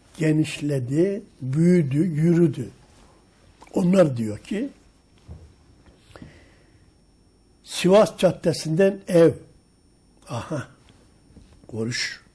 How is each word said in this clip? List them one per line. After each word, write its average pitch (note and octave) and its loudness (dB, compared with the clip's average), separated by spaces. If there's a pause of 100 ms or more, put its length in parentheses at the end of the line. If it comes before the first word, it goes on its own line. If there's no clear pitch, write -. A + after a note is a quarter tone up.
(180)
genişledi, D3+ -2 (200)
büyüdü, D3 2
yürüdü. D#3+ 0 (1040)
Onlar F3+ 2
diyor G#2+ -6
ki, A3+ -6 (3000)
Sivas - 2
Caddesi'nden F3+ 0 (100)
ev. E3 6 (1000)
Aha, B2+ -10 (1040)
görüş A2+ -8 (140)